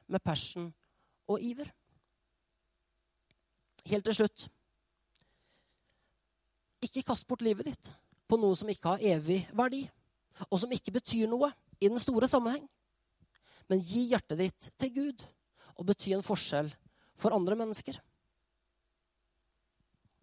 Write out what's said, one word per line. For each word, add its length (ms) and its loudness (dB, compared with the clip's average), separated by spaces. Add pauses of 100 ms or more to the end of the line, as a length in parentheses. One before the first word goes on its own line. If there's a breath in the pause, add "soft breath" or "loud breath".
med 160 -2
passion 480 -4 (560)
og 160 0
iver. 240 -6 (2250)
Helt 160 2
til 140 0
slutt. 260 0 (2500)
Ikke 160 -6
kast 240 -4
bort 160 -6
livet 240 0
ditt 260 -12 (380)
på 80 6
noe 160 4
som 160 -4
ikke 240 0
har 80 -4 (140)
evig 240 2 (180)
verdi, 240 0 (640 loud breath)
og 160 -4
som 80 -4
ikke 240 -4
betyr 320 0
noe 240 2 (320)
i 80 10
den 80 0
store 320 2
sammenheng. 320 2 (1040 soft breath)
Men 160 2
gi 300 0
hjertet 260 0
ditt 300 -2 (100)
til 160 -2
Gud, 300 -4 (560 soft breath)
og 80 -4
bety 260 2
en 80 0
forskjell 460 -2 (500)
for 160 2
andre 240 2
mennesker. 380 -6 (2250)